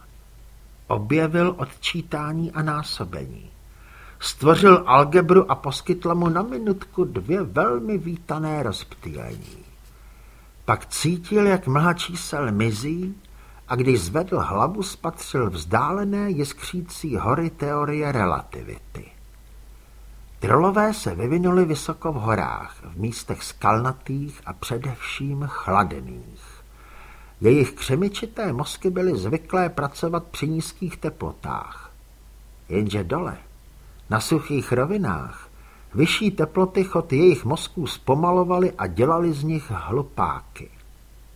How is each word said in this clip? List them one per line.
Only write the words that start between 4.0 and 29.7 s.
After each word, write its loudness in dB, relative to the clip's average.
Stvořil 8
algebru 6
a 0
poskytla -4
mu 2
na 2
minutku -2
dvě -2
velmi 0
vítané -4
rozptýlení. -10
Pak 0
cítil, 0
jak 2
mlha 4
čísel -4
mizí, -2
a -4
když 4
zvedl -2
hlavu, 0
spatřil -4
vzdálené -2
jiskřící -6
hory 0
teorie -2
relativity. -4
Trollové 4
se -6
vyvinuli 2
vysoko -4
v -4
horách, -2
v -12
místech -6
skalnatých -2
a -10
především -6
chladených. -2
Jejich 6
křemičité -2
mozky -4
byly 0
zvyklé 0